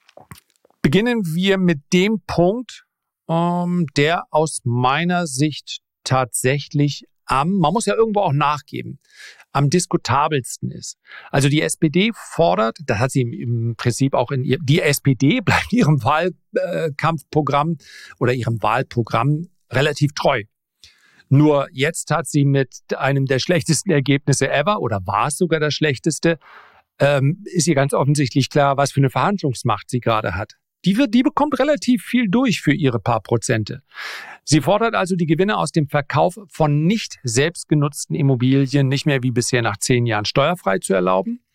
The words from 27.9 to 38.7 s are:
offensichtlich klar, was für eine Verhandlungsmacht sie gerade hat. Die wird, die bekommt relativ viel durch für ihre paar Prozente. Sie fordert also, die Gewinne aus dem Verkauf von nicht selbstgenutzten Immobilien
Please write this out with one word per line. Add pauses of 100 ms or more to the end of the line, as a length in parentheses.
offensichtlich
klar,
was
für
eine
Verhandlungsmacht
sie
gerade
hat. (260)
Die
wird,
die
bekommt
relativ
viel
durch
für
ihre
paar
Prozente. (640)
Sie
fordert
also,
die
Gewinne
aus
dem
Verkauf (100)
von
nicht
selbstgenutzten
Immobilien